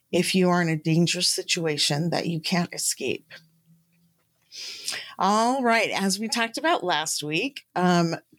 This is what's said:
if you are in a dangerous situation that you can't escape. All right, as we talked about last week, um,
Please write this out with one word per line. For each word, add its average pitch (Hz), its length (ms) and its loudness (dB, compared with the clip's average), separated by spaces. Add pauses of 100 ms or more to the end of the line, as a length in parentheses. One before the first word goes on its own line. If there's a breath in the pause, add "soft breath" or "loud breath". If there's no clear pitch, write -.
(100)
if 180 240 2
you 185 140 6
are 175 140 4
in 165 80 2
a 160 80 0
dangerous 170 500 2
situation 160 800 -2
that 151 160 -2
you 165 160 -2
can't 175 320 -2
escape. - 640 -6 (1800 loud breath)
All 226 440 2
right, 226 280 2
as 190 280 0
we 220 100 -6
talked 226 280 -4
about 320 260 0
last 160 400 -2
week, 160 420 -4 (120)
um, 175 400 2 (220)